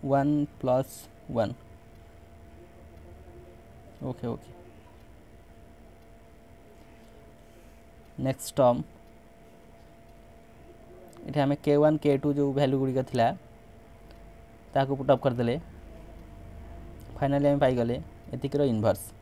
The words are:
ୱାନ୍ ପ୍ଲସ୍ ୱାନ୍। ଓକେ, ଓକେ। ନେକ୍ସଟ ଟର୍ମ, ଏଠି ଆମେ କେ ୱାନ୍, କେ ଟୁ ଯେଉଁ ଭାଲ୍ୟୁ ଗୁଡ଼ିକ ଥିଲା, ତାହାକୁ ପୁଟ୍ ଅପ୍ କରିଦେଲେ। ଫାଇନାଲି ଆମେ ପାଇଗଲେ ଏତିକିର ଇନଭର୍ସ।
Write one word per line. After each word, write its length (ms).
ୱାନ୍ 240
ପ୍ଲସ୍ 340
ୱାନ୍। 180
ଓକେ, 240
ଓକେ। 160
ନେକ୍ସଟ 340
ଟର୍ମ, 180
ଏଠି 180
ଆମେ 200
କେ 180
ୱାନ୍, 200
କେ 80
ଟୁ 60
ଯେଉଁ 200
ଭାଲ୍ୟୁ 220
ଗୁଡ଼ିକ 200
ଥିଲା, 160
ତାହାକୁ 260
ପୁଟ୍ 160
ଅପ୍ 100
କରିଦେଲେ। 300
ଫାଇନାଲି 340
ଆମେ 140
ପାଇଗଲେ 320
ଏତିକିର 280
ଇନଭର୍ସ। 300